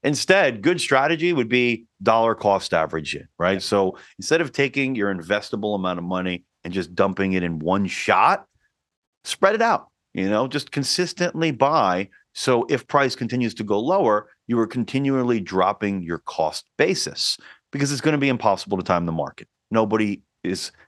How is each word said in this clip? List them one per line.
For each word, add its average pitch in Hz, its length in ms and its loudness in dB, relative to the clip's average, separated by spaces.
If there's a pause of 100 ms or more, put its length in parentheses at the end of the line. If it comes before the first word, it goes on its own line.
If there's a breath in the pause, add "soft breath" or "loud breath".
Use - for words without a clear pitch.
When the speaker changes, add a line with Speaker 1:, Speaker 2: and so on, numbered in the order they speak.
Speaker 1:
Instead, 147 600 2
good 170 180 2
strategy 156 520 2
would 123 160 0
be 120 380 0 (160)
dollar 113 320 4
cost 98 400 0
average 80 400 -2
in, - 140 -14 (100)
right? 90 160 2
Speaker 2:
Yeah. 95 40 -4
Speaker 1:
So 95 400 0 (200 loud breath)
instead 151 220 0
of 151 100 -4
taking 135 460 -2
your 101 180 0
investable 104 600 -4
amount 92 240 -2
of 87 60 -8
money 90 400 -4 (200)
and 87 80 -8
just 90 220 -6
dumping 95 400 0
it 90 80 0
in 85 160 -4
one 92 280 0
shot, 104 600 2 (760)
spread - 300 2
it 226 80 0
out, 226 260 0 (260)
you - 140 -2
know, 110 200 2
just 135 220 -6
consistently 165 800 -2
buy. 120 580 2 (260 soft breath)
So 120 360 2
if 131 180 0
price 139 260 4
continues 120 400 -2
to 110 100 -8
go 104 140 0
lower, 123 520 2 (160 soft breath)
you 117 120 0
are 110 80 2
continually 123 760 0
dropping 92 600 0
your 82 160 -6
cost - 480 -4 (120)
basis - 580 -2 (340 loud breath)
because 143 220 -2
it's 135 80 -6
gonna 151 160 2
be 139 120 2
impossible 101 500 0
to 92 40 -2
time 87 220 2
the 82 80 -2
market. - 360 -8 (220)
Nobody 107 520 0 (200)
is 92 300 -6 (160 soft breath)